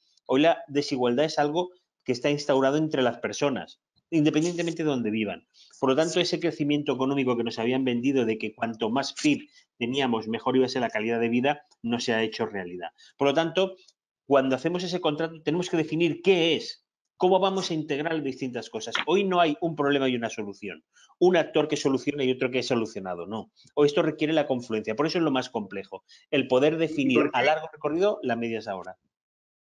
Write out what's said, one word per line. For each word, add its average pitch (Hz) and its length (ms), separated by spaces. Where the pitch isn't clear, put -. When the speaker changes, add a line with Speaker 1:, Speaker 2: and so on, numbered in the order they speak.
Speaker 1:
Hoy 131 140
la 165 300
desigualdad 135 560
es 156 120
algo 156 340
que 127 80
está 123 160
instaurado 139 480
entre 156 240
las 120 160
personas, 131 640
independientemente 160 760
de 151 40
donde 120 220
vivan. 104 360
Por 135 80
lo 131 80
tanto, 165 240
ese 170 180
crecimiento 147 540
económico 131 420
que 117 80
nos 117 160
habían 127 240
vendido 127 420
de 110 120
que 110 180
cuanto 113 340
más 131 320
pib - 280
teníamos, 120 520
mejor 117 260
iba 131 100
a 120 40
ser 127 120
la 113 80
calidad 113 300
de 117 80
vida, 127 380
no 117 180
se 120 140
ha 113 100
hecho 110 220
realidad. 90 460
Por 139 100
lo 139 60
tanto, 165 420
cuando 135 300
hacemos 170 300
ese 175 160
contrato, 160 420
tenemos 175 260
que 180 60
definir 156 460
qué 170 340
es, - 300
cómo 185 220
vamos 190 300
a 175 40
integrar 156 500
distintas 123 460
cosas. 113 260
Hoy 190 180
no 185 180
hay 156 200
un 170 140
problema 139 340
y 123 60
una 117 140
solución, 101 540
un 180 180
actor 156 300
que 151 100
soluciona 139 460
y 127 80
otro 127 180
que 127 100
es 120 80
solucionado, 95 600
no. 107 240
Hoy 147 120
esto 170 140
requiere 156 320
la 151 140
confluencia, 113 480
por 139 100
eso 165 140
es 165 40
lo 151 80
más 131 180
complejo, 98 540
el 131 160
poder 131 260
Speaker 2:
¿Y 160 40
Speaker 1:
definir 143 420
Speaker 2:
por 143 120
qué? 127 80
Speaker 1:
a 123 40
largo 156 280
recorrido 165 520
las 127 140
medidas 113 300
ahora. 90 300